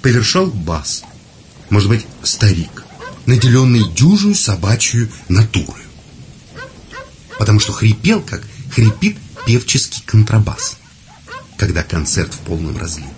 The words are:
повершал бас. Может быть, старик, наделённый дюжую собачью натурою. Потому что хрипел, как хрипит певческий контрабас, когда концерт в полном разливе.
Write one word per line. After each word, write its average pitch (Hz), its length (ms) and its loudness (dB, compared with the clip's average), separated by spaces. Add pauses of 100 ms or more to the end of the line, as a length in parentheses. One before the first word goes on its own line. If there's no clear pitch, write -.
повершал 123 440 2
бас. 85 580 -6 (640)
Может 101 180 2
быть, 110 180 0 (160)
старик, - 600 0 (420)
наделённый 123 680 4
дюжую 196 420 4
собачью 110 760 0 (200)
натурою. 90 560 0 (1500)
Потому 107 220 2
что 107 120 -2
хрипел, 110 480 2
как 104 220 -10 (280)
хрипит 120 460 2 (300)
певческий - 600 -2
контрабас, - 680 2 (800)
когда 85 260 -2
концерт 82 500 -4
в - 60 -12
полном 80 400 -6
разливе. 78 400 -10